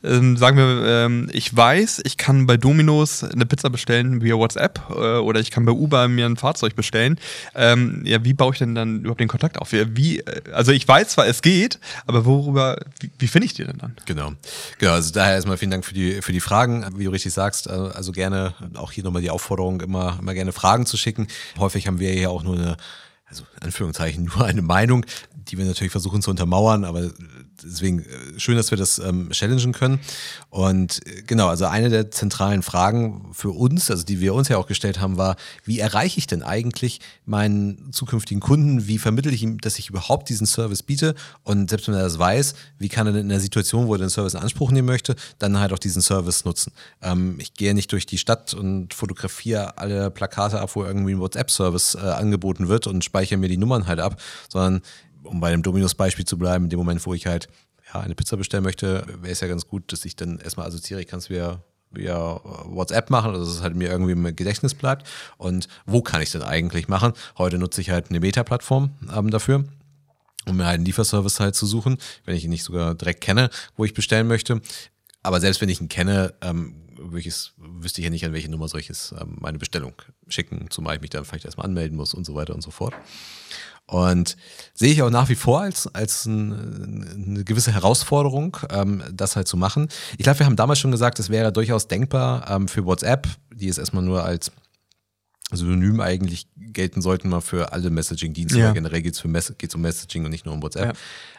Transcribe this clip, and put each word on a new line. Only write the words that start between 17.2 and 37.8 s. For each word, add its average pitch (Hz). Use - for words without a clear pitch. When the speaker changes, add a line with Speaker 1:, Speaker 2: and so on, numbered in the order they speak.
Speaker 2:
sagst, 101
äh, -
also 92
gerne 95
auch -
hier 98
nochmal 87
die 87
Aufforderung, 92
immer, 90
immer 95
gerne 92
Fragen 113
zu 113
schicken. 110
Häufig 98
haben 92
wir 95
ja 92
auch 90
nur 90
eine, 85
also -
in -
Anführungszeichen 82
<laughs> 85
nur 120
eine 95
Meinung, 113
die -
wir 95
natürlich 92
versuchen 95
zu 101
untermauern, 98
aber 87
deswegen, 87
äh, 67
schön, 120
dass 110
wir 110
das, 95
ähm, 90
challengen 123
können. 135
Und, 95
äh, 98
genau, 107
also 85
eine 107
der 110
zentralen 101
Fragen 101
für 101
uns, 127
also 90
die 95
wir 95
uns 135
ja 117
auch 90
gestellt 98
haben, 95
war, 92
wie 110
erreiche 107
ich 143
denn 85
eigentlich 117
meinen 104